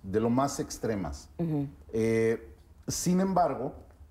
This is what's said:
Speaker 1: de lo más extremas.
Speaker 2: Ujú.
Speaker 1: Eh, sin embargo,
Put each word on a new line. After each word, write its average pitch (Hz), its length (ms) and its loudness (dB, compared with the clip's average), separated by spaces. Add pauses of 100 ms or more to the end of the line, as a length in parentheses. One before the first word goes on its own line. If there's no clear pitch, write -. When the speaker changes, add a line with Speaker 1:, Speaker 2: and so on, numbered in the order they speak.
Speaker 1:
de 98 160 0
lo 117 100 4
más 131 300 2
extremas. - 800 -4
Speaker 2:
Ujú. 151 300 -2 (260)
Speaker 1:
Eh, 113 600 2 (340)
sin 180 320 2
embargo, 170 540 2 (380)